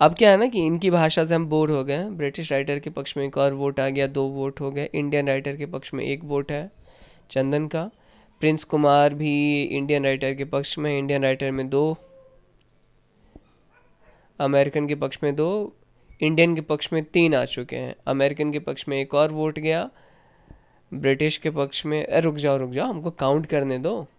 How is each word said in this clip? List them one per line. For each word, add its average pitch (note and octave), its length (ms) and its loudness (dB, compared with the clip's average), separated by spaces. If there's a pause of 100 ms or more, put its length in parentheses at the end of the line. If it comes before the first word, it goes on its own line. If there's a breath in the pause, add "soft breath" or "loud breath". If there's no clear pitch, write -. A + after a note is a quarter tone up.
अब E3 140 6
क्या G#3+ 160 8
है F#3+ 60 8
ना A3 100 4
कि G#3 200 0
इनकी E3+ 240 2
भाषा E3 340 4
से E3 100 0
हम E3 120 0
बोर D#3 240 2
हो C#3 140 0
गए C#3 100 -2
हैं। F#3+ 220 -6
ब्रिटिश D3 360 -6
राइटर C#3+ 260 -2
के D3 120 -10
पक्ष - 260 -10
में C#3 100 -2
एक C3+ 120 -6
और C#3 140 2
वोट C#3 280 -2
आ C3+ 80 0
गया, C#3 180 0
दो C#3 180 -2
वोट C#3 360 -6
हो C#3 100 -4
गए। C#3+ 240 -6
इंडियन C#3+ 340 0
राइटर C#3 280 -2
के D3 100 -8
पक्ष - 280 -10
में B2 100 -4
एक C#3 200 -6
वोट C#3+ 280 -4
है D#3 180 -6 (600 soft breath)
चंदन C#3 360 0
का। E3 240 -6 (500 soft breath)
प्रिंस D#3 240 2
कुमार D3 500 6
भी D3 480 0
इंडियन C#3 420 0
राइटर C3+ 300 0
के C#3 100 -6
पक्ष C#3+ 340 -4
में, D3 200 -2
इंडियन C#3 240 0
राइटर C3+ 280 0
में C3+ 180 -4
दो, D3+ 300 2 (2500 soft breath)
अमेरिकन C#3+ 480 2
के D3 60 -2
पक्ष C#3+ 280 -6
में C#3+ 140 0
दो, G3 400 -2 (440)
इंडियन E3 340 4
के D#3+ 60 -2
पक्ष D#3 320 -4
में D#3 120 -2
तीन E3 300 4
आ B2+ 100 2
चुके B2 320 -8
हैं। B2+ 180 -8 (120)
अमेरिकन C#3 460 0
के D3 60 -6
पक्ष C#3+ 300 -8
में C#3 120 -2
एक C#3 140 -6
और D#3 180 4
वोट D#3 260 -4
गया, D#3+ 320 -2 (1040 soft breath)
ब्रिटिश C#3+ 420 0
के D#3+ 140 -4
पक्ष C#3+ 360 -4
में, D3+ 200 -2
अ, - 120 2
रुक E3 160 2
जाओ, C#3+ 220 2
रुक B2+ 140 -4
जाओ, D#3 180 -2
हमको E3+ 220 -6
काउंट D3 360 0
करने C#3 320 -2
दो। F#3 280 -4 (120)